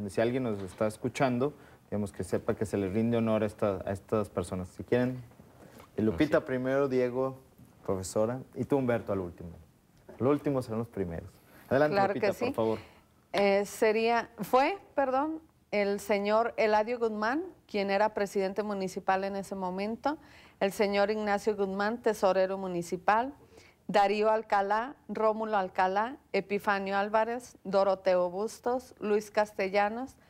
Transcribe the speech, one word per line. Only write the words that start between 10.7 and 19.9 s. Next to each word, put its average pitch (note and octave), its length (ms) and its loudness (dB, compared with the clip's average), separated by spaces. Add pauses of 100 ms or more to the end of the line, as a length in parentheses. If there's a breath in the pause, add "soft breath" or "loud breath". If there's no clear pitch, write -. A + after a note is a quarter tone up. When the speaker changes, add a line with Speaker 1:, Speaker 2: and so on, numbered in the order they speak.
Speaker 1:
los A#2 120 -6
primeros. F2 420 -6 (380 loud breath)
Adelante, D3+ 260 4
Speaker 3:
Claro G3 180 2
Speaker 1:
Lupita, D#3+ 140 0
Speaker 3:
que G3 60 0
sí. - 120 -6
Speaker 1:
por C4+ 80 -4
favor. A2 260 0 (540 loud breath)
Speaker 3:
Eh, G3+ 320 2
sería, A3+ 720 0
fue, C#4 400 2 (160)
perdón, C#4 480 0 (300)
el G3+ 280 0
señor G#3+ 560 0
Eladio A3 440 2
Guzmán, A3+ 440 -2 (240)
quien G3 220 -2
era G#3 240 2
presidente G3 500 -2
municipal F#3+ 640 -2
en G3 100 -6
ese G3 200 -8
momento, G3+ 640 -4 (440 loud breath)